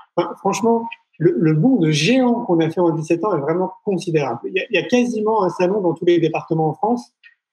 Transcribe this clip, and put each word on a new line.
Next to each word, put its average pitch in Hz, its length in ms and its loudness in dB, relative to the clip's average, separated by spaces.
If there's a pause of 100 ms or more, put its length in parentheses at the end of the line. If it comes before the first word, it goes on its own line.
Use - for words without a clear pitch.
(160)
Enfin, 180 220 -2
franchement, 226 480 0 (340)
le, 170 160 4
le 165 180 2
bond 226 240 4
de 160 120 2
géant 233 560 2
qu'on 170 140 2
a 160 100 2
fait 180 120 -2
en 170 100 4
dix-sept 165 320 -2
ans 208 120 0
est 151 60 0
vraiment 175 300 -2 (140)
considérable. 151 600 -2
Il - 80 -10
y 185 60 0
a, - 100 -6
il - 60 -4
y - 20 2
a 156 60 0
quasiment 214 600 0
un 180 60 2
salon 190 320 0
dans 170 120 0
tous 175 120 -6
les 175 140 4
départements 160 480 -2
en 147 60 -2
France, 240 380 -4 (420)